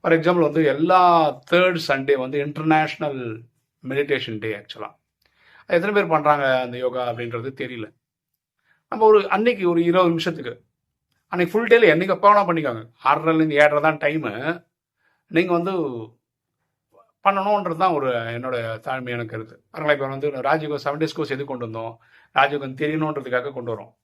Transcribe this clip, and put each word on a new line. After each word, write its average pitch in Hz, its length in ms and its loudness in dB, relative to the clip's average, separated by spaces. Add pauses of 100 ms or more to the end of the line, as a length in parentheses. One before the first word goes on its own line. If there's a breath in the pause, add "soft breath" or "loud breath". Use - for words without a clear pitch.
For 160 160 0
example 175 240 2
வந்து 151 240 2
எல்லா 170 360 4 (500)
தேர்ட் 180 360 2
சண்டே 135 300 0
வந்து 131 280 -4
இன்டர்நேஷனல் 147 960 -2 (460)
மெடிடேஷன் 135 500 -2
டே 107 180 -6
actually-ஆ. - 420 -16 (680 soft breath)
அது 170 120 0
எத்தனை 196 140 0
பேர் 190 220 2
பண்றாங்க 143 460 2
அந்த 123 180 -6
யோகா 123 340 -4
அப்படின்றது 120 380 -8 (120)
தெரியல. 123 260 -10 (1000)
நம்ம 220 160 0
ஒரு 208 240 6
அன்னைக்கு 196 400 0
ஒரு 170 140 2
இருபது 175 240 4
நிமிஷத்துக்கு, 160 460 -4 (760)
அன்னைக்கு 175 260 -2
ஃபுல் 226 180 2
டேல 233 220 8
என்னைக்கு 180 240 0
எப்ப 202 120 4
வேணா 208 180 6
பண்ணிக்கோங்க. 139 360 -2 (200)
ஆறரைல 156 320 2
இருந்து 156 200 2
ஏழரை 147 260 6
தான் 156 160 2
டைமு. 147 360 -4 (960)
நீங்க 180 320 0
வந்து 190 140 -2 (1500)
பண்ணணுன்றது 196 520 0
தான் 180 180 0
ஒரு 135 180 -2
என்னோட 120 440 -4 (320)
தாழ்மையான 123 380 -6
கருத்து. 110 460 -14
பாருங்களேன், 151 260 0
இப்ப 139 100 -6
வந்து 139 220 -6 (200)
ராஜயோகம் 147 340 -2
செவன் 147 180 -4
டேஸ் 156 140 -4
கோர்ஸ் 139 200 -4
எதுக்கு 135 220 -8
கொண்டு 120 100 -10
வந்தோம்? 113 260 -12 (420 soft breath)
ராஜயோகம் 139 460 0
தெரியணுன்றதுக்காக 143 720 -4
கொண்டு 117 220 -8
வரோம். 104 160 -18 (120)